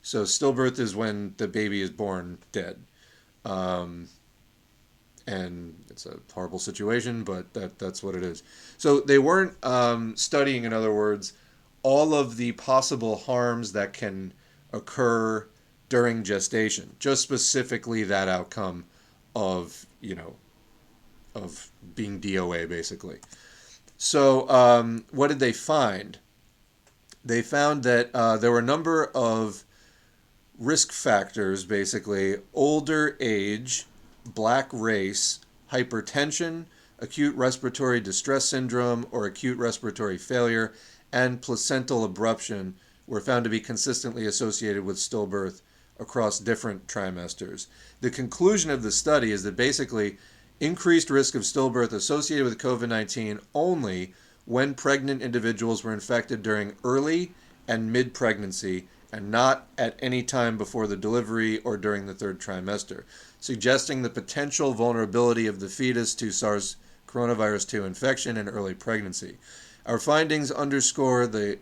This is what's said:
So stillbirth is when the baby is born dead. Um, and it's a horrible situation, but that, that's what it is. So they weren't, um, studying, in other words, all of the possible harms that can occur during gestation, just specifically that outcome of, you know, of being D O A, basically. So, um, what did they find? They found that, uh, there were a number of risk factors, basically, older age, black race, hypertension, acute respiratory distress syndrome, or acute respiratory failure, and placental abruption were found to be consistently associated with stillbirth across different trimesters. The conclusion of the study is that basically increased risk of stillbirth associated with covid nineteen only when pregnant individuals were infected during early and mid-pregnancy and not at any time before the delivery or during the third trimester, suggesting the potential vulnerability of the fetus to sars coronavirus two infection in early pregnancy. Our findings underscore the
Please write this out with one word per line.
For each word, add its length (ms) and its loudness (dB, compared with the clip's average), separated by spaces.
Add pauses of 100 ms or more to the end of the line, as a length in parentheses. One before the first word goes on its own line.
So 220 -2
stillbirth 560 2
is 180 -2
when 400 -4
the 120 -4
baby 340 -2
is 80 -4
born 480 -6 (140)
dead. 260 -8 (640)
Um, 640 -4 (1160)
and 640 -10
it's 160 -18
a 120 -16 (140)
horrible 260 -8
situation, 640 -4
but 280 -8
that, 260 -10
that's 240 -8
what 120 -6
it 80 -4
is. 200 -8 (360)
So 220 6
they 180 6
weren't, 440 2
um, 540 2
studying, 480 0
in 80 -2
other 220 2
words, 400 0 (480)
all 300 6
of 240 2
the 160 -2
possible 640 2
harms 560 -2
that 220 -2
can 400 -8 (360)
occur 800 0 (400)
during 340 2
gestation, 760 -2
just 240 2
specifically 800 0
that 260 2
outcome 560 -4 (500)
of, 520 -2 (160)
you 120 -8
know, 200 -16 (1000)
of 360 -12 (240)
being 260 -6
D 180 -2
O 140 0
A, 140 -4
basically. 520 -10 (800)
So, 540 6
um, 600 8
what 180 2
did 100 0
they 140 2
find? 680 -2 (1040)
They 160 0
found 440 2
that, 280 4
uh, 240 4
there 160 4
were 60 6
a 40 2
number 520 2
of 500 0 (920)
risk 340 2
factors, 720 2
basically, 720 0 (160)
older 680 2
age, 640 -2 (400)
black 440 2
race, 680 -2 (320)
hypertension, 920 -2 (320)
acute 380 -2
respiratory 640 0
distress 440 -2
syndrome, 680 0
or 140 -2
acute 320 -2
respiratory 600 -2
failure, 560 0 (380)
and 300 2
placental 600 0
abruption 720 -2 (320)
were 120 -4
found 220 2
to 80 0
be 80 0
consistently 680 -4
associated 580 -2
with 120 -4
stillbirth 640 -4 (380)
across 400 0
different 480 -4
trimesters. 800 -8 (340)
The 100 0
conclusion 600 2
of 140 -2
the 80 -2
study 400 2
is 100 -2
that 140 -6
basically 600 0 (420)
increased 500 4
risk 240 4
of 80 -2
stillbirth 500 2
associated 520 0
with 140 -2
covid 300 -2
nineteen 520 -4 (140)
only 600 0 (300)
when 280 0
pregnant 480 0
individuals 600 -2
were 100 -4
infected 520 -2
during 400 -2
early 480 0 (340)
and 260 -2
mid-pregnancy 920 -2 (260)
and 180 -10
not 360 4 (100)
at 220 -2
any 240 -2
time 340 0
before 300 -4
the 100 -4
delivery 600 0
or 180 -4
during 300 -2
the 80 -10
third 260 -8
trimester, 640 -8 (380)
suggesting 600 0
the 80 -2
potential 640 -2
vulnerability 760 2
of 100 -4
the 100 -8
fetus 460 0
to 160 -4
sars 460 -2 (320)
coronavirus 600 0
two 160 -4
infection 520 -2
in 120 -4
early 260 -4
pregnancy. 640 -6 (500)
Our 120 0
findings 520 2
underscore 760 2
the 360 -2